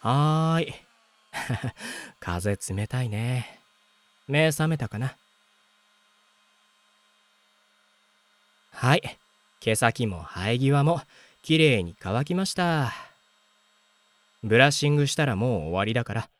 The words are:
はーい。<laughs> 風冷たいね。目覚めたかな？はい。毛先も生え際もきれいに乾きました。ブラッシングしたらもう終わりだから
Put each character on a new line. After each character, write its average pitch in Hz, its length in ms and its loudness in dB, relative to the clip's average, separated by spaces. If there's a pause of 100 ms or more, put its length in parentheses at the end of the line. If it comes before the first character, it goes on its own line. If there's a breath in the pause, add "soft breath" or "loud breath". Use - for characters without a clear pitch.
は 156 600 2
ー - 80 -2
い。 - 60 -10 (580)
<laughs> - 880 -8
風 90 360 -2
冷 101 300 -4
た 127 160 -4
い 123 60 -2
ね。 117 520 -4 (680)
目 151 200 4
覚 156 200 0
め 160 80 0
た 127 120 -4
か 104 100 -8
な？ 127 180 -4 (3500)
は - 240 2
い。 - 220 -6 (420)
毛 110 140 0
先 117 320 0
も 90 160 -6
生 90 300 -4
え 123 60 0
際 139 260 4
も 165 160 2 (420 soft breath)
き 156 140 2
れ 151 220 4
い 90 60 -2
に 85 140 -12
乾 113 260 -2
き 175 100 -4
ま 190 100 -2
し - 100 -6
た。 160 380 0 (1500 loud breath)
ブ 110 160 4
ラ 135 100 8
ッ - 40 4
シ 147 180 0
ン 147 60 4
グ 143 100 2
し - 80 -2
た 156 120 0
ら 120 100 0
も 107 100 0
う 127 40 0 (120)
終 78 100 -6
わ 95 120 2
り 110 100 -2
だ 117 100 0
か 104 100 -8
ら 113 260 -6